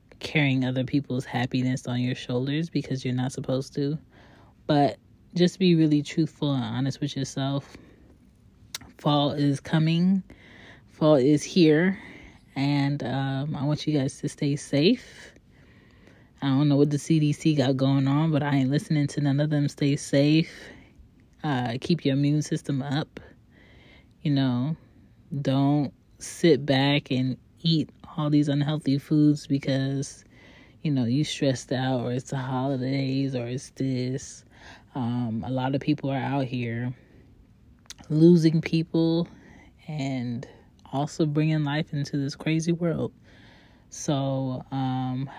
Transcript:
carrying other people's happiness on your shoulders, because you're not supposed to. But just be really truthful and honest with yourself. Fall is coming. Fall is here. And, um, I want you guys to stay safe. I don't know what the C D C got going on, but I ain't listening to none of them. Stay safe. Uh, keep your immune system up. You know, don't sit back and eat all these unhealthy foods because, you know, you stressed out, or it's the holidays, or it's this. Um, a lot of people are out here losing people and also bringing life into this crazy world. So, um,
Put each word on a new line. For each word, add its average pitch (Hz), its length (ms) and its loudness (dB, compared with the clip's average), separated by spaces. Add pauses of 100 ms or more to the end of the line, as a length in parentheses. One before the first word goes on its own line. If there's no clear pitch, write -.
(180)
carrying 131 480 0
other 127 180 -2
people's 127 400 -2
happiness 127 640 -2
on 123 140 -2
your 123 140 -2
shoulders, 143 540 -4
because 135 380 -4
you're 123 80 -2
not 127 180 -2
supposed 131 420 -4
to. 143 220 -2 (680)
But 143 320 2 (360)
just 175 240 2
be 175 180 6
really 151 260 4
truthful 151 500 -2
and 131 100 -2
honest 123 380 -2
with 143 160 -4
yourself. 139 640 -6 (1200)
Fall 147 340 2
is 143 260 0
coming. 170 640 2 (680)
Fall 156 260 4
is 143 260 4
here. 175 560 4 (560)
And, 143 480 0
um, 135 540 -4
I 135 80 -4
want 147 220 -2
you 151 120 2
guys 135 220 -4
to 147 80 -6
stay 143 260 -2
safe. - 800 0 (1080)
I 139 80 -2
don't 139 200 4
know 143 80 4
what 147 140 4
the 143 80 0
C 160 200 2
D 147 140 2
C 156 240 0
got 135 200 2
going 135 300 2
on, 147 240 2
but 147 140 0
I 143 120 0
ain't 131 140 2
listening 147 380 0
to - 120 -6
none 139 200 0
of 151 100 0
them. 147 180 0
Stay 143 280 0
safe. 151 560 2 (880)
Uh, 131 380 -2
keep - 240 -2
your 135 100 2
immune 143 280 2
system 147 380 -4
up. 143 380 -6 (1040)
You 156 100 0
know, 135 440 0 (640)
don't 139 520 2 (260)
sit 143 460 2
back 143 460 2
and 131 260 -2 (240)
eat 160 300 0 (260)
all 151 140 -2
these 147 180 4
unhealthy 143 500 0
foods 151 500 2
because, 139 760 -2 (580)
you 156 100 0
know, 127 120 2
you 131 200 2
stressed - 480 -2
out, 131 300 -2
or 123 100 -4
it's 127 180 -6
the 139 60 -4
holidays, 135 1000 -2
or 120 140 -4
it's 127 220 -10
this. 127 720 -6 (500)
Um, 120 500 -4
a 123 60 -8
lot 131 240 -2
of 139 60 -2
people 143 300 -2
are 135 60 -2
out 131 280 -2
here 123 500 -6 (1120)
losing 160 520 6
people 165 640 0 (600)
and 131 600 -6 (460)
also 147 320 -2
bringing 156 400 0
life 147 280 -4
into 143 260 -4
this 139 160 -4
crazy 160 380 -2
world. 165 400 -4 (760)
So, 135 840 -4
um, 131 680 -4